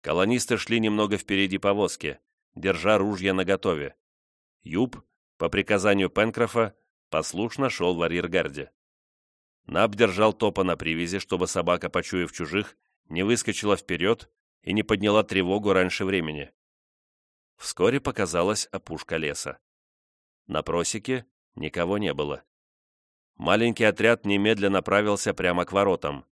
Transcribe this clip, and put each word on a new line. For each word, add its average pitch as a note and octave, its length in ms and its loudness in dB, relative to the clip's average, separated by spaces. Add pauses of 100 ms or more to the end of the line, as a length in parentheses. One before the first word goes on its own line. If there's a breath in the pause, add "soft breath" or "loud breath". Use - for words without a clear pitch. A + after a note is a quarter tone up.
Колонисты G#2 560 0
шли A2+ 220 -2
немного G#2 380 0
впереди G2 400 -2
повозки, G2+ 640 -2 (340)
держа G2 440 2
ружья G2 360 0
наготове. F2+ 640 0 (680)
Юб, A2 360 -2 (400)
по E2+ 120 -2
приказанию G2 600 2
Пенкрофа, A2+ 680 0 (340)
послушно G#2+ 600 -2
шел F2+ 260 0
в E2 60 -2
арьергарде. E2 680 -2 (920)
Наб G2+ 300 0
держал G#2 380 4
Топа G2+ 300 0
на F2+ 120 2
привязи, E2+ 440 -2
чтобы F2+ 280 -2
собака, F2 420 -2
почуяв F2 440 -4
чужих, F2 440 -6 (300)
не F2 160 -2
выскочила G#2 540 0
вперед F2+ 520 -2 (340)
и F#2 100 -4
не G#2 100 2
подняла G#2 400 2
тревогу G2 500 0
раньше F#2 300 2
времени. D#2+ 480 -4 (1040)
Вскоре A#2 440 0
показалась G2 680 0
опушка - 520 -8
леса. C#2+ 420 -6 (880)
На D2+ 140 -2
просеке F2+ 640 -4 (300)
никого F2 420 -2
не F#2+ 160 -2
было. C#2+ 300 -4 (960)
Маленький A2 460 2
отряд G#2+ 400 2
немедленно G2+ 480 2
направился G2+ 600 0
прямо F2+ 300 0
к - 80 -6
воротам. F2+ 640 0